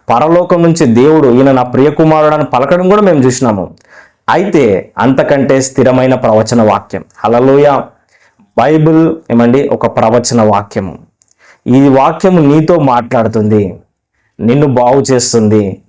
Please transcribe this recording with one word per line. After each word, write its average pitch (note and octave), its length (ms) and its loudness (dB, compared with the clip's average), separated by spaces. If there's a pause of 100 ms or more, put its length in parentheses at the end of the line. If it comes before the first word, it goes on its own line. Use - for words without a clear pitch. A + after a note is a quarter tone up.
(140)
పరలోకం E3+ 480 0
నుంచి E3 240 0
దేవుడు, C#3 420 2
"ఈయన C3 240 2
నా B2+ 100 0
ప్రియ C3+ 280 0
కుమారుడు" D#3 440 2
అని D3+ 100 -2
పలకడం F3 440 -2
కూడా G#3 140 2
మేము E3 200 2
చూసినాము. A#2 520 -2 (540)
అయితే D3 720 -2
అంతకంటే C3+ 640 0
స్థిరమైన B2+ 540 0
ప్రవచన A2+ 480 0
వాక్యం. G2 420 -4 (140)
హల్లెలూయా. C3+ 640 0 (720)
బైబిల్, D#3+ 580 0 (140)
ఏమండి, A#2+ 380 0
ఒక - 280 -4
ప్రవచన A#2 460 0
వాక్యము. G#2 560 -4 (680)
ఈ C3+ 220 2
వాక్యము E3 520 2
నీతో D#3 380 2
మాట్లాడుతుంది, A2 960 -2 (640)
నిన్ను C#3 260 0
బాగు B2+ 440 0
చేస్తుంది, G#2+ 800 -2